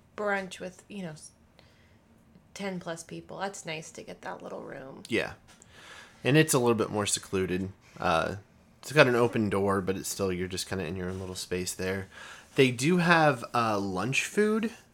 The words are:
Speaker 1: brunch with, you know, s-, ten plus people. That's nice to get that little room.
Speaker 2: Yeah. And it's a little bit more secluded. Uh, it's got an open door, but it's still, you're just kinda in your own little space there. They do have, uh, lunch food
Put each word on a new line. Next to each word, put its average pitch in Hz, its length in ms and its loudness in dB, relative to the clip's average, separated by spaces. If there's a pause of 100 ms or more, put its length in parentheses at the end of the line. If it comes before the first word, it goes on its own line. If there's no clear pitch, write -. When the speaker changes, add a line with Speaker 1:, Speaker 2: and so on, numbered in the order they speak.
(160)
Speaker 1:
brunch 196 420 -4
with, 185 300 -12
you 202 140 -12
know, 165 80 -8
s-, 151 220 -18 (1200)
ten 190 260 -6
plus 165 220 -8
people. 160 360 -14
That's 196 280 -8
nice 160 260 -8
to - 100 -14
get - 200 -16
that - 200 -12
little - 200 -10
room. 131 460 -14
Speaker 2:
Yeah. 85 240 0 (920)
And 127 120 4
it's 156 180 6
a 139 40 4
little 120 160 4
bit 104 160 0
more 104 160 -2
secluded. 95 640 -2 (280)
Uh, 82 380 0 (440)
it's - 120 -12
got 143 140 8
an 123 100 4
open 117 320 4
door, 98 320 2
but 95 160 -2
it's - 120 -8
still, 95 240 -2
you're 90 160 -4
just 90 200 -6
kinda 95 160 -4
in 82 120 -6
your 90 120 -4
own 95 120 -6
little 92 140 -8
space 90 380 -6
there. 95 360 -4 (480)
They 131 140 8
do 135 280 2
have, 160 460 4 (100)
uh, 113 240 2
lunch 98 460 0
food 214 460 2 (240)